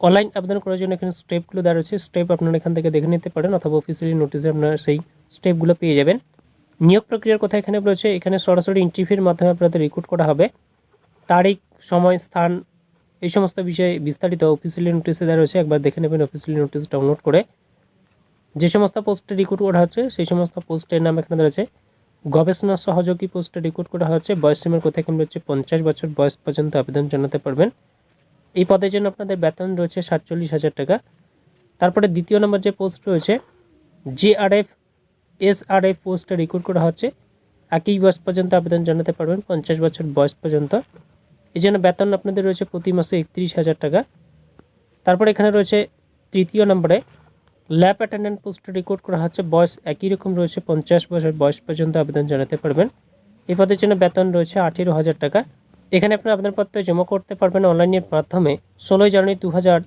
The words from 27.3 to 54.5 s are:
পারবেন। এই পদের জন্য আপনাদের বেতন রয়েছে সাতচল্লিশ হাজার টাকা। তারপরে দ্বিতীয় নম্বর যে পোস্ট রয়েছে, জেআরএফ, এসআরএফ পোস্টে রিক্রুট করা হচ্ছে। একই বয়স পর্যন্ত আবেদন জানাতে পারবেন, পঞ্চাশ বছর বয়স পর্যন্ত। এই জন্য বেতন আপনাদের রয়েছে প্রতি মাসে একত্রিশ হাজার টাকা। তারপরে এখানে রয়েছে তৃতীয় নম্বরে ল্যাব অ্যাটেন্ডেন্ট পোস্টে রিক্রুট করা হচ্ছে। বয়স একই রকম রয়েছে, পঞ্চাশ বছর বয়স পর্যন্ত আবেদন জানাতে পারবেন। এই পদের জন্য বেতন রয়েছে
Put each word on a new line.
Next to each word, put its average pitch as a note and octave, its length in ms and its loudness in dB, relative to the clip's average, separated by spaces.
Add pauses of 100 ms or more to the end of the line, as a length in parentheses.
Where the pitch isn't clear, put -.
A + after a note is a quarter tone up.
পারবেন। D3 300 0 (840)
এই F3+ 100 2
পদের G3 260 2
জন্য G3+ 160 -2
আপনাদের G3 360 -6
বেতন F3 320 -2
রয়েছে F3 260 -4
সাতচল্লিশ E3+ 500 -4
হাজার D#3 260 -2
টাকা। D3 180 0 (880)
তারপরে F3+ 260 2
দ্বিতীয় F3 320 0
নম্বর G#3 260 0
যে G3+ 60 0
পোস্ট F#3+ 360 -6
রয়েছে, F#3 260 0 (720)
জেআরএফ, G3+ 640 2 (720)
এসআরএফ F#3+ 640 2
পোস্টে F#3 320 -6
রিক্রুট E3+ 340 -4
করা F3+ 140 0
হচ্ছে। E3 240 -2 (640)
একই E3 280 0
বয়স F#3 240 4
পর্যন্ত F#3 300 -2
আবেদন E3+ 300 2
জানাতে E3 300 0
পারবেন, E3+ 340 -4
পঞ্চাশ D#3+ 320 -2
বছর D#3+ 240 -2 (100)
বয়স C#3+ 260 2
পর্যন্ত। D3+ 340 -2 (840)
এই E3+ 80 -4
জন্য G3+ 220 4
বেতন F3+ 280 2
আপনাদের F#3+ 320 -2
রয়েছে F#3+ 200 -2
প্রতি F3+ 260 -6
মাসে F3+ 240 0
একত্রিশ E3+ 400 -4
হাজার D#3+ 280 0
টাকা। D#3+ 160 2 (1040)
তারপরে F#3 260 4
এখানে G#3 200 2
রয়েছে G#3 260 2 (560)
তৃতীয় F#3+ 320 2
নম্বরে F#3 320 4 (720)
ল্যাব F3+ 300 4
অ্যাটেন্ডেন্ট G#3 400 -4
পোস্টে - 320 -14
রিক্রুট F#3 300 -6
করা F3+ 200 -4
হচ্ছে। E3+ 200 -4 (120)
বয়স E3+ 200 4 (120)
একই F3+ 240 -4
রকম F#3+ 260 -4
রয়েছে, F3 320 -4
পঞ্চাশ D#3+ 420 2
বছর D#3+ 220 -2 (100)
বয়স C#3+ 200 2
পর্যন্ত D#3+ 360 -4
আবেদন D3 300 0
জানাতে C3+ 300 -4
পারবেন। D#3 300 0 (640)
এই F3+ 60 -2
পদের F#3+ 240 2
জন্য G#3 200 2
বেতন F#3 320 2
রয়েছে E3+ 280 0